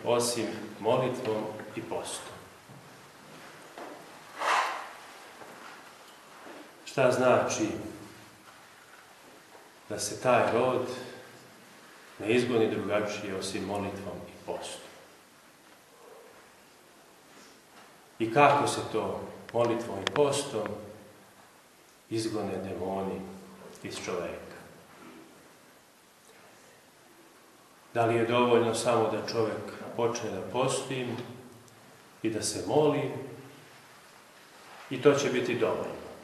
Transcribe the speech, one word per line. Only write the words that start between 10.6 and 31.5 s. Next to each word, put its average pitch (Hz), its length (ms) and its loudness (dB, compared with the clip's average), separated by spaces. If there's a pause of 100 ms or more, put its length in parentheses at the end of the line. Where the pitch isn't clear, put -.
ne 104 120 -4
izgoni 120 400 4
drugačije 101 680 -2
osim 95 280 -4
molitvom 95 520 -6 (120)
i - 180 -18
postom? - 440 -10 (3250)
I 113 140 0
kako 143 340 8
se - 140 0 (120)
to 98 280 -2 (320)
molitvom 110 500 0
i 95 120 -4
postom 143 540 2 (1400)
izgone 107 460 -2
demoni 95 640 -4 (640)
iz 95 220 -8
čoveka? - 540 -6 (3250)
Da 117 120 6
li 117 80 4
je 113 120 4
dovoljno 117 480 6
samo 113 360 4
da 104 220 -2
čovek 110 400 0 (240)
počne 113 340 0
da 95 100 -4 (120)
posti 131 540 0 (1160)